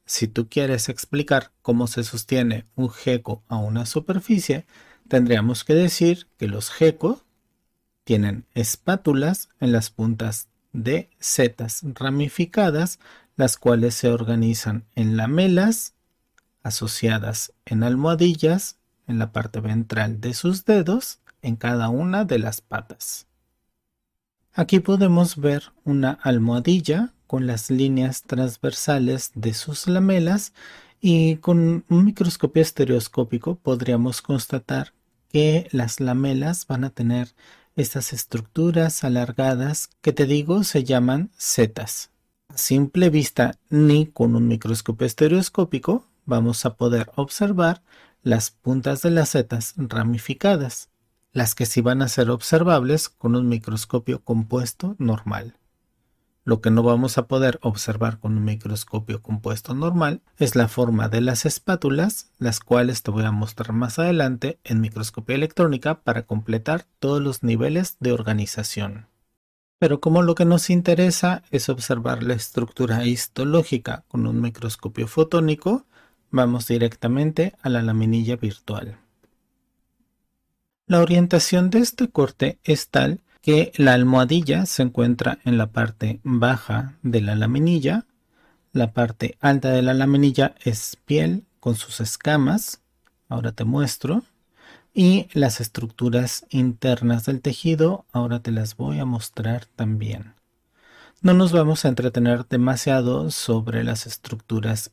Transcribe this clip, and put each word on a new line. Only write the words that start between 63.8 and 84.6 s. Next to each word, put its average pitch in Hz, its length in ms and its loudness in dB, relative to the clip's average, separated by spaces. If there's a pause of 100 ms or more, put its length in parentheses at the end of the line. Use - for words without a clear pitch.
adelante 139 640 0
en 110 200 0
microscopía 110 540 -6
electrónica 156 640 -2
para 113 240 -2
completar 113 600 -4 (120)
todos 143 240 0
los 135 200 -4
niveles 131 560 -2
de 123 140 0
organización. 107 960 -4 (680)
Pero 147 220 2
como 170 220 4
lo 170 120 4
que 175 100 2
nos 170 260 2
interesa 180 800 2
es 135 180 -2
observar 120 540 -4
la 123 120 -2
estructura 117 720 -4
histológica 131 1040 -2
con 117 180 -4
un 117 140 -2
microscopio 117 680 -6
fotónico, 160 760 0 (460)
vamos 123 380 0
directamente 127 920 0
a - 80 -4
la 120 140 0
laminilla 113 540 0
virtual. 104 600 -8 (1900)
La 175 140 4
orientación 175 680 4
de 226 100 4
este 240 280 0
corte - 560 -2
es - 240 0
tal 143 320 0 (220)
que 151 340 4
la 135 160 6
almohadilla 131 720 4